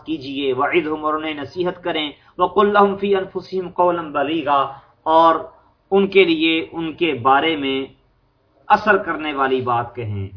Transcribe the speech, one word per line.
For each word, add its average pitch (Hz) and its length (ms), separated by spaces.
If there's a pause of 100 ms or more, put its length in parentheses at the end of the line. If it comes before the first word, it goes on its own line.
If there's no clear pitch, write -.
کیجئے، 139 400 (140)
وَعِظْهُمْ، 151 440
اور 151 140
انہیں 156 220
نصیحت 175 360 (100)
کریں، 156 200 (320)
وَقُلْ 185 280 (100)
لَهُمْ 202 240
فِي 202 100 (100)
أَنفُسِهِمْ 185 460 (140)
قَوْلًا 170 360
بَلِيغًا، 143 460 (540)
اور 165 160 (580)
ان 196 120 (140)
کے 190 80
لیے 165 300 (180)
ان 165 140 (160)
کے 165 80 (180)
بارے 143 280
میں 135 220 (880)
اثر 208 280
کرنے 156 440
والی 131 200
بات 120 340
کہیں، 104 300 (120)